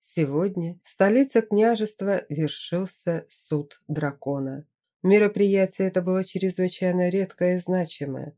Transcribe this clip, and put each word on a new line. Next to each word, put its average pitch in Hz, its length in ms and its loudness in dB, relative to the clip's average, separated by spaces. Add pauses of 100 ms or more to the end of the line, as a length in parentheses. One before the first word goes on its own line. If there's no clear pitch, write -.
(160)
Сегодня 170 680 -2
в - 60 -20
столице 226 520 4
княжества 214 840 0
вершился 170 1000 -4
суд - 580 -6
дракона. 139 760 -4 (380)
Мероприятие 196 880 4
это 185 140 0
было 185 200 0
чрезвычайно 180 880 0
редкое 180 480 0
и - 20 -2
значимое. 147 800 -4